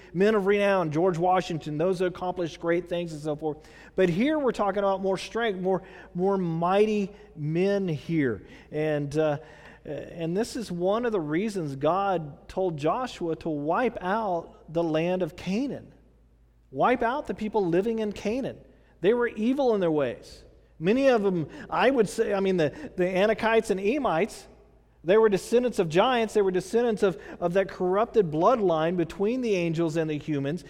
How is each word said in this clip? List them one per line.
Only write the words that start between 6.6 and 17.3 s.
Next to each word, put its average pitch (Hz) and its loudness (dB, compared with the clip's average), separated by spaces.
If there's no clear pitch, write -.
men 180 0
here. 143 0
And, 151 -2
uh, 151 2
and 165 -6
this 240 -2
is 220 -8
one 190 -2
of 226 -2
the 202 0
reasons 165 -2
God 165 -2
told 185 -2
Joshua 180 -2
to 165 -8
wipe 170 -2
out 185 -4
the 170 0
land 170 0
of 156 -6
Canaan. 190 -6
Wipe 202 2
out 254 -2
the 208 -6